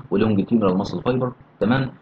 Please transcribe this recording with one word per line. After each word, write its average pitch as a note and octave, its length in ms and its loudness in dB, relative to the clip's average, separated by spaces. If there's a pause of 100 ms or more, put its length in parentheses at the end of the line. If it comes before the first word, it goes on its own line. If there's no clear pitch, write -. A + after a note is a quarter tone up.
(120)
ولونجيتيودنال G2+ 680 2
ماسل F#2+ 240 -4
فايبر، B2+ 300 -2 (280)
تمام؟ B2+ 300 0 (120)